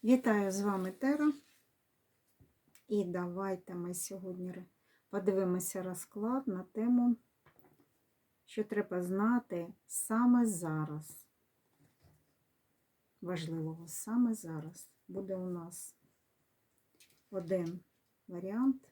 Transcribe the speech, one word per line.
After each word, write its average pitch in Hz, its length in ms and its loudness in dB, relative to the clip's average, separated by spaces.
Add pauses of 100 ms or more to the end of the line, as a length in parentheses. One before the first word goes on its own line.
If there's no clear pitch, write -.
Вітаю, 220 480 6
з 196 100 -2
вами 190 300 0
Тера. 294 420 2 (1500)
І 208 160 2
давайте 180 720 -4
ми 175 180 -6
сьогодні 180 580 -8
ре-, 180 140 -12 (440)
подивимося 185 760 0
розклад 214 640 -4
на 185 160 -4
тему, 240 520 4 (1300)
що - 180 -4
треба 202 400 -2
знати 190 680 0 (140)
саме 240 580 4
зараз. 156 840 -4 (1900)
Важливого 165 680 -4
саме 233 460 2
зараз. 160 560 -8 (180)
Буде 190 280 -6
у 185 140 -4
нас 175 460 -10 (1400)
один 175 480 -2 (480)
варіант 214 640 0